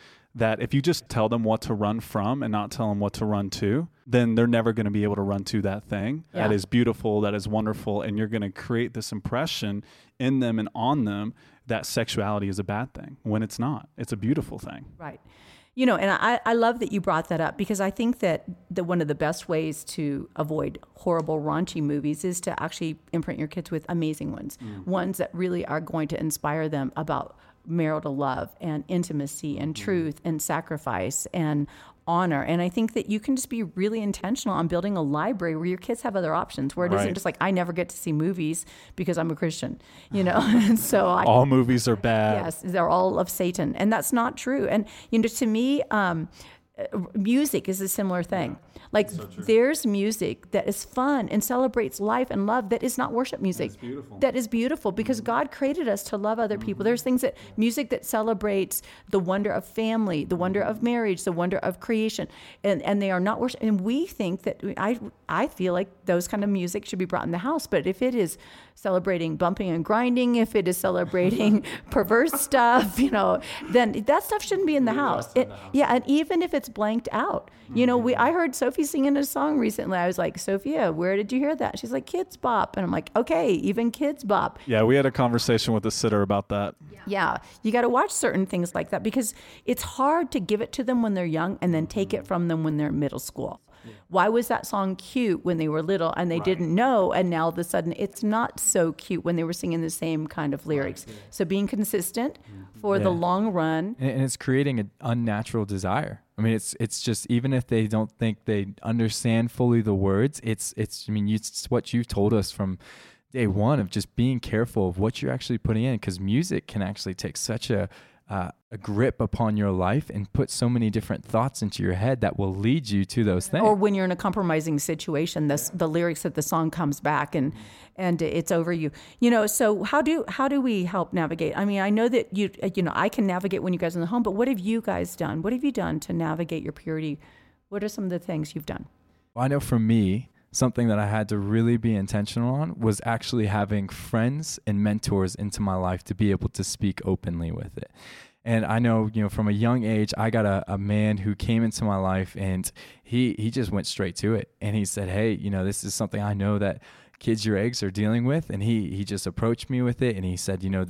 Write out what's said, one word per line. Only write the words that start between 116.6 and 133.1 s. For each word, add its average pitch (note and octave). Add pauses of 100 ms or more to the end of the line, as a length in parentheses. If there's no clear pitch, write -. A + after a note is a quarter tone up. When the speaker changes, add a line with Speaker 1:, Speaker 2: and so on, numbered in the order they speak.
Speaker 3:
can -
actually G2
take -
such -
a, G2 (420)
uh, F#2 (200)
a A2
grip G#2+
upon G#2+
your G2+
life F#2
and G2+
put -
so -
many A#2
different G#2+
thoughts A#2
into G2+
your F#2
head A#2
that G#2
will F#2+
lead A2+
you G2+
to A#2
those F#2
things. F#3+
Speaker 2:
Or G#3+
when G3+
you're F#3+
in F3+
a F3+
compromising E3
situation, D3+
the, C#3+
the E3+
lyrics E3+
that E3
the D3+
song D#3+
comes D3
back D3
and, D3+ (440)
and F3
it's E3
over E3+
you. D#3 (260)
You A#3+
know, G#3+
so G#3+
how C#4
do, D4+
how C4
do C#4
we A3
help F3
navigate? D#3+
I G3
mean, G3+
I G3
know A3
that A3+
you, G3 (120)
uh, G3
you F3+
know, E3
I F3+
can G#3+